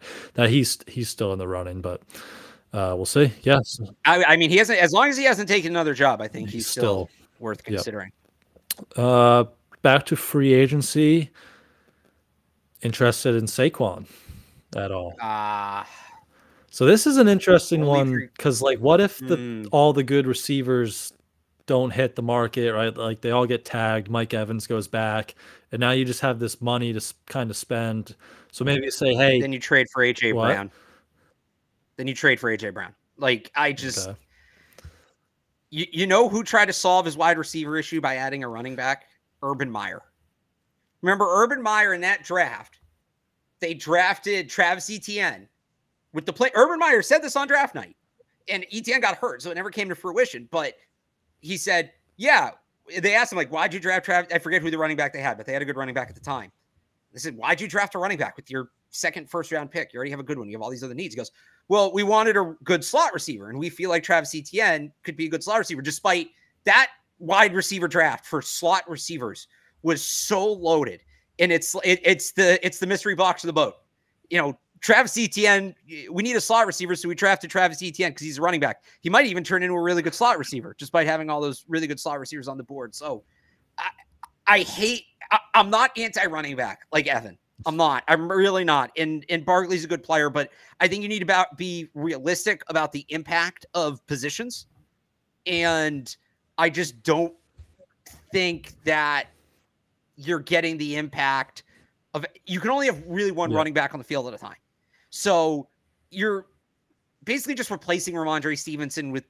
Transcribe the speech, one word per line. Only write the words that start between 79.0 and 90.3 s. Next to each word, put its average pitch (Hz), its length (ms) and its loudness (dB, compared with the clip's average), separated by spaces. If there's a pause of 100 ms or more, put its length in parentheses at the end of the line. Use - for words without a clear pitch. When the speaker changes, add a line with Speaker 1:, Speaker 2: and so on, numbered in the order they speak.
Speaker 2:
He 170 80 -4
might 254 160 6
even 180 180 -4
turn 180 200 -2
into 180 120 -2
a 175 60 -2
really 175 200 0
good 156 120 -4
slot 240 240 2
receiver, 127 400 -10
despite 156 300 0
having 156 220 -2
all 147 100 -4
those 143 300 -6
really 160 180 -4
good 143 120 -8
slot 147 200 -6
receivers 135 300 -12
on 135 80 -12
the 131 60 -12
board. 123 300 -14
So 139 300 -10 (540)
I, - 120 -8 (580)
I 202 140 6
hate, 214 440 -4 (260)
I, 214 80 2 (140)
I'm 202 160 6
not 233 280 0
anti-running 165 600 -4
back 110 240 -6 (100)
like 156 160 0
Evan. 113 300 -4 (280)
I'm 156 120 -2
not. 147 320 2
I'm 165 200 2
really 190 360 2
not. 139 320 2
And, 156 320 -4
and 165 160 -4
Barkley's 180 400 0
a - 20 -12
good 165 160 -4
player, 151 260 2
but 139 220 -4 (300)